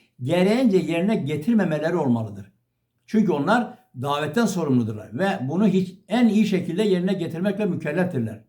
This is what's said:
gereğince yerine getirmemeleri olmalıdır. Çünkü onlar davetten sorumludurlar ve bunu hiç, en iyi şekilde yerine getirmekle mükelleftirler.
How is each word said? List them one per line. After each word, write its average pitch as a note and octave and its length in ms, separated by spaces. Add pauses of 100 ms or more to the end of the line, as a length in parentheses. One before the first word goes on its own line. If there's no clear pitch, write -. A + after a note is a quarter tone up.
(220)
gereğince F#3+ 540
yerine E3+ 400
getirmemeleri D#3 800
olmalıdır. A2+ 560 (540)
Çünkü G3+ 260
onlar G3 460 (240)
davetten D3 440
sorumludurlar B2 720
ve - 100 (200)
bunu F#3 180
hiç, F#3 320 (100)
en A#3 200
iyi G#3 180
şekilde F3 360
yerine F#3+ 300
getirmekle F#3+ 540
mükelleftirler. D#3+ 840